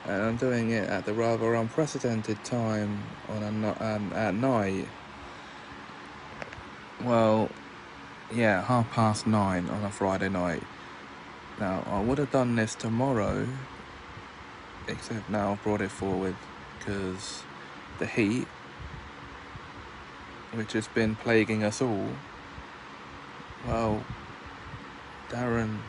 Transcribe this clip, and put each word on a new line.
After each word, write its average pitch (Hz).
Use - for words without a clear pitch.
and 98
I'm 113
doing 120
it 110
at 92
the 104
rather 113
unprecedented 117
time 107
on 107
a 104
ni-, 107
um, 107
at 101
night. 104
Well, 110
yeah, 107
half 120
past 110
nine 98
on 104
a 101
Friday 95
night. 90
Now, 95
I 101
would 123
have 143
done 123
this 110
tomorrow, 110
except -
now 101
I've 101
brought 104
it 98
forward 95
'cause 98
the 95
heat, 113
which 113
has 110
been 110
plaguing 110
us 107
all, 107
well, 113
Darren, 117